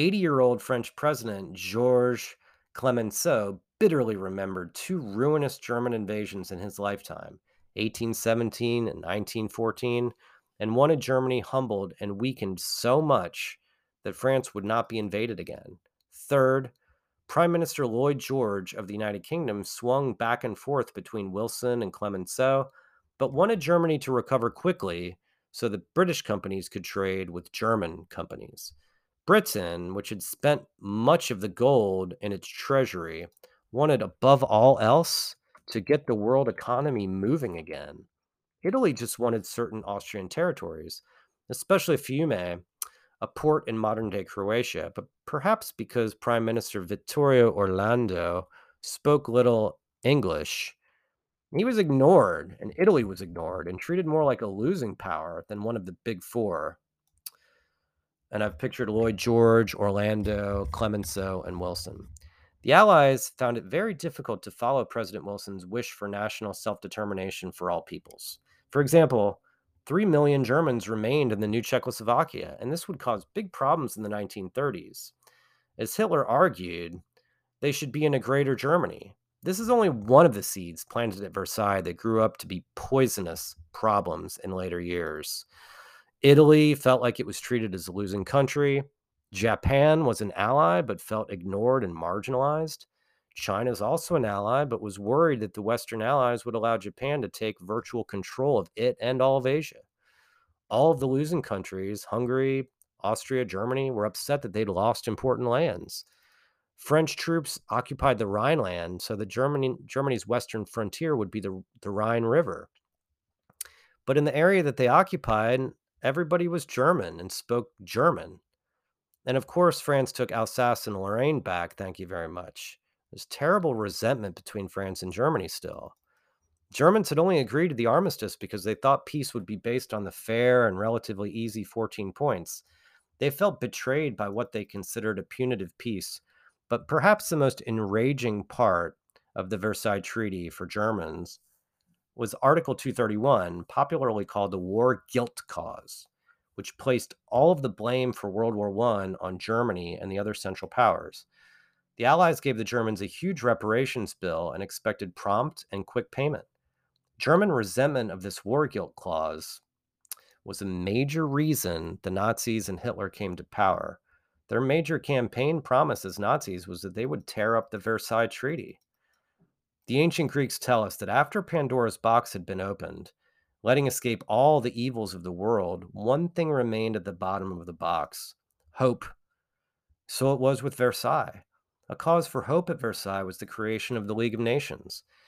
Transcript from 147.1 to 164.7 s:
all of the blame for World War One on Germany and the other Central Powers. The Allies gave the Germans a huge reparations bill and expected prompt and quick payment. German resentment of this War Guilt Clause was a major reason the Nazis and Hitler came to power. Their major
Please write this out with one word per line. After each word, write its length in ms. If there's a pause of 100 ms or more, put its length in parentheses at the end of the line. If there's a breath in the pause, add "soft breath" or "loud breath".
all 240
of 100
the 80
blame 440
for 180
World 240
War 160
One 500
on 160
Germany 640
and 120
the 80
other 120
Central 360
Powers. 580 (680 soft breath)
The 100
Allies 340
gave 160
the 80
Germans 380
a 40
huge 360
reparations 720
bill 380
and 100
expected 520
prompt 560
and 140
quick 260
payment. 340 (760)
German 340
resentment 580
of 120
this 200
War 240
Guilt 300
Clause 640 (800 soft breath)
was 200
a 20
major 640
reason 720
the 100
Nazis 600
and 100
Hitler 300
came 260
to 80
power. 560 (480)
Their 140
major 360